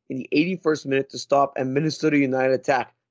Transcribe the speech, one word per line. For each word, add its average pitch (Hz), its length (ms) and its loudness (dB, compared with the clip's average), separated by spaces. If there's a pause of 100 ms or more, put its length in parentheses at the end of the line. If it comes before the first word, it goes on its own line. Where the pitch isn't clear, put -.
in 131 100 -6
the - 120 -10
eighty-first 160 560 0
minute 135 240 -2
to 127 80 -12
stop 143 380 0
a 135 80 -2
Minnesota 147 520 0
United 131 380 2
attack. 127 400 -2 (160)